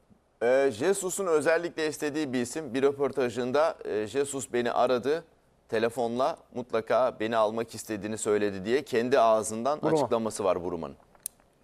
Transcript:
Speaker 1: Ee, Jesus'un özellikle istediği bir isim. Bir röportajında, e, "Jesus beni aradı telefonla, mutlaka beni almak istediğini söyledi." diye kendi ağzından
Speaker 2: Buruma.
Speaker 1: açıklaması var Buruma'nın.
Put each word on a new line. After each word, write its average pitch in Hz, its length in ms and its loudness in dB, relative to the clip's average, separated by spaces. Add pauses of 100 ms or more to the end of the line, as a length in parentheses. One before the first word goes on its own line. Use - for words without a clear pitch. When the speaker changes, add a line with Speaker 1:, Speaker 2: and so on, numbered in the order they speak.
(440)
Speaker 1:
Ee, 135 280 4
Jesus'un 180 560 -2
özellikle 160 600 2
istediği 147 460 -4
bir 127 80 2
isim. 123 320 -6
Bir 131 100 0
röportajında, 131 920 0 (100)
e, 107 220 -2
"Jesus 135 460 -4
beni 120 180 0
aradı 127 520 0 (460)
telefonla, 117 680 -2 (180)
mutlaka 120 640 0
beni 113 180 0
almak 113 380 0
istediğini 107 420 -6
söyledi." 104 480 0
diye 123 180 0
kendi 127 360 2
ağzından 113 600 2
Speaker 2:
Buruma. 156 160 2
Speaker 1:
açıklaması 113 460 0
var 90 200 2
Buruma'nın. 80 320 -6 (680)